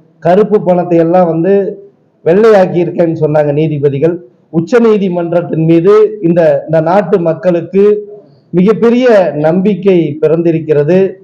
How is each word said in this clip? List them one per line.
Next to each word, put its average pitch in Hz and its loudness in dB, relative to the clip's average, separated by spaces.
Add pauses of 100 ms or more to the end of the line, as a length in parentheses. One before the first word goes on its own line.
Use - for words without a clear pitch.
(180)
கருப்பு 196 0
பணத்தை 175 0
எல்லாம் 170 2
வந்து 175 -2 (420)
வெள்ளையாக்கி 185 2
இருக்கேன்னு 165 -2
சொன்னாங்க 151 0
நீதிபதிகள். 147 -2 (220)
உச்ச 170 -2
நீதிமன்றத்தின் 175 -2
மீது 190 2
இந்த, 165 0
இந்த 160 -2
நாட்டு 180 0
மக்களுக்கு 175 -2 (460)
மிகப்பெரிய 214 2
நம்பிக்கை 170 0
பிறந்திருக்கிறது. 160 0 (140)